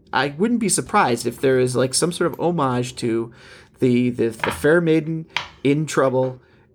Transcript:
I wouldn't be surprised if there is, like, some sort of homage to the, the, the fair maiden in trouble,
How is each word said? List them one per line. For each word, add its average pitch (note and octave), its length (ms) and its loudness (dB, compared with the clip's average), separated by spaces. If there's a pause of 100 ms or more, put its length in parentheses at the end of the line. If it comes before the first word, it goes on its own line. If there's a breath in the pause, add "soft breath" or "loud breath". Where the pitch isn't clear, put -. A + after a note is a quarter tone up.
(120)
I C#3 260 0
wouldn't A#3 220 0
be G#3 100 0
surprised C3 580 0
if A#2+ 120 -8
there C3 200 4
is, B2+ 160 0
like, B2+ 180 0
some E3 180 0
sort E3+ 220 -2
of - 60 -12
homage C3 580 -2
to A#2 340 -2 (480 loud breath)
the, B2 300 2
the, A#2 200 0
the - 220 -6
fair E3 300 2
maiden D#3+ 460 0 (360 loud breath)
in C#3+ 220 2
trouble, C3 560 0 (340 soft breath)